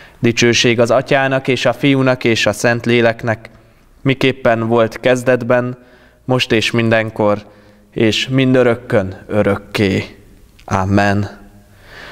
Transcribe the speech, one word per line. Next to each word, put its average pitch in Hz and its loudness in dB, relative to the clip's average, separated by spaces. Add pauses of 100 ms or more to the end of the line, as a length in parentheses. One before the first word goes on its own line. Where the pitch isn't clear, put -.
(200)
Dicsőség 117 2
az 120 2
Atyának 135 0
és 127 0
a 120 0
Fiúnak 131 0
és 113 0
a 104 0
Szentléleknek, 117 0 (520)
miképpen 123 0
volt 113 0
kezdetben, 123 0 (480)
most 127 0
és 110 0
mindenkor, 110 0 (460)
és - 0
mindörökkön 123 0 (120)
örökké. 101 -2 (600)
Amen. 101 0 (840)